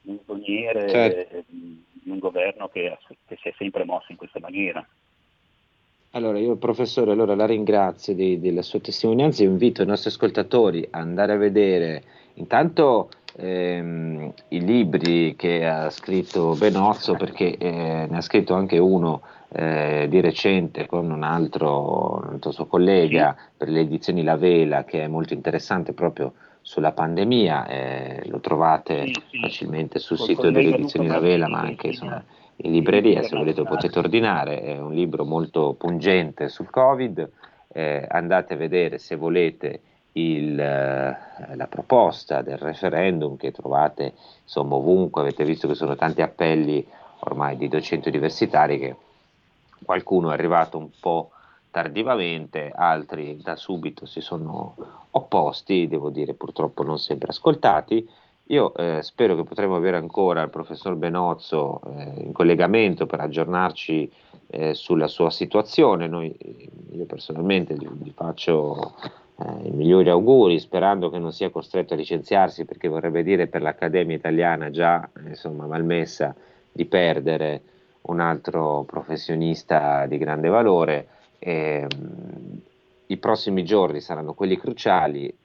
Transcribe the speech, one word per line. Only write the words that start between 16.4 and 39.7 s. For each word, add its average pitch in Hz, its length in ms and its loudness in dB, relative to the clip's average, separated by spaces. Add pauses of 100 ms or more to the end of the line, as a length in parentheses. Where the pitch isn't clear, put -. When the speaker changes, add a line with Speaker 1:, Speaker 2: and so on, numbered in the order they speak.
Speaker 2:
Benozzo, 98 600 2
perché, 90 440 -2
eh, 82 500 -4
ne 82 80 -4
ha 87 60 -4
scritto 98 320 2
anche 95 240 2
uno, 85 420 4 (300)
eh, 76 580 0
di 87 120 6
recente 85 680 2
con 85 240 -2
un 78 120 -4
altro, 76 960 -2
un - 140 -8
altro - 200 -6
suo 78 140 -8
collega 85 680 4
Speaker 1:
Sì. - 80 -20 (120)
Speaker 2:
per 73 120 -4
le 80 120 2
edizioni 80 420 0
La 78 140 2
Vela, 78 480 4
che 78 200 -4
è 76 40 -6
molto 80 260 -4
interessante 85 580 -4
proprio 78 420 -2 (280)
sulla 78 300 -2
pandemia, 85 720 0
eh, 65 640 -8
lo - 120 -8
trovate 78 680 2
Speaker 1:
Sì, 65 240 -6
sì. - 100 -10
Speaker 2:
facilmente 80 580 -6
sul - 200 -4
Speaker 1:
Col - 80 -4
Speaker 2:
sito 87 160 0
Speaker 1:
collega 85 180 4
Speaker 2:
delle 80 160 6
edizioni 82 300 0
Speaker 1:
Luca 80 120 2
Speaker 2:
La 82 80 2
Vela, 85 220 4
ma 80 140 -2
Speaker 1:
Martini, 80 80 -4
Speaker 2:
anche, - 120 -12
Speaker 1:
sì, - 120 -4
Speaker 2:
insomma, 113 340 -10
Speaker 1:
sì. - 380 -14
Speaker 2:
in 82 60 0
libreria, 92 500 6
se - 140 -4
volete 78 240 -2
Speaker 1:
Internazionale. 76 160 -2
Speaker 2:
potete - 220 -2
ordinare, 80 640 0
è 71 160 -8
un 73 140 -8
libro 82 320 0
molto 78 540 0
pungente 85 720 0
sul - 200 -10
covid, 127 600 0 (420)
eh, 73 360 -4
andate 87 440 0
a 82 40 -6
vedere 82 420 0
se - 180 -10
volete 80 640 0 (320)